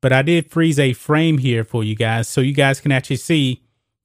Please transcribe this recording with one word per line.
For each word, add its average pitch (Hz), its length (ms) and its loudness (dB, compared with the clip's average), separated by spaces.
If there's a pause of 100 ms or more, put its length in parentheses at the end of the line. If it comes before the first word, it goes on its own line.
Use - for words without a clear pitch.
but 131 100 2
I 131 120 2
did 170 260 0
freeze 160 300 0
a 131 140 2
frame 156 440 0
here 120 260 0
for 113 200 -4
you 110 120 -4
guys 113 320 -2
so - 140 -2
you 135 120 0
guys 139 280 2
can 147 100 0
actually 131 260 -2
see 139 440 -2 (440)